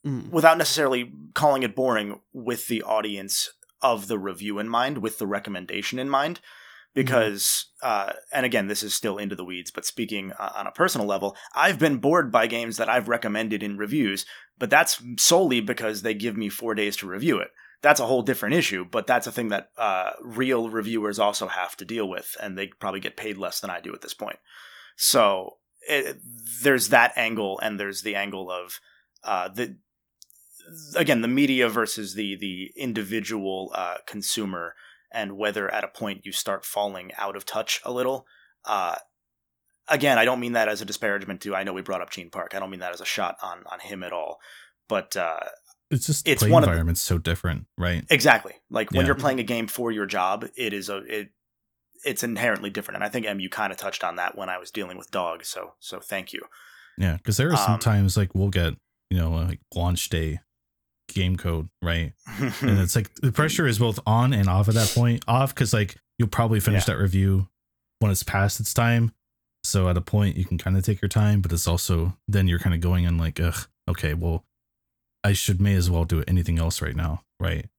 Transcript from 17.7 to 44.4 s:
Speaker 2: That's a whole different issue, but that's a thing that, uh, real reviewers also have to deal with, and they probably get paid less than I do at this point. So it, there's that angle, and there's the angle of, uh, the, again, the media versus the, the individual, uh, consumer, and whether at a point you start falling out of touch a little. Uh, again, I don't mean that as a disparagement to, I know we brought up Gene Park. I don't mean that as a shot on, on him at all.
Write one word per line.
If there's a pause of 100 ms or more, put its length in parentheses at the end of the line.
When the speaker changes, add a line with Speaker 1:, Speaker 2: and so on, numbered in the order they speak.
Speaker 2:
That's
a
whole
different
issue,
but
that's
a
thing
that,
uh, (100)
real
reviewers
also
have
to
deal
with,
and
they
probably
get
paid
less
than
I
do
at
this
point. (580)
So (300)
it, (440)
there's
that
angle,
and
there's
the
angle
of, (440)
uh,
the, (1200)
again,
the
media
versus
the,
the
individual,
uh, (100)
consumer, (360)
and
whether
at
a
point
you
start
falling
out
of
touch
a
little. (400)
Uh, (920)
again,
I
don't
mean
that
as
a
disparagement
to,
I
know
we
brought
up
Gene
Park.
I
don't
mean
that
as
a
shot
on, (100)
on
him
at
all. (500)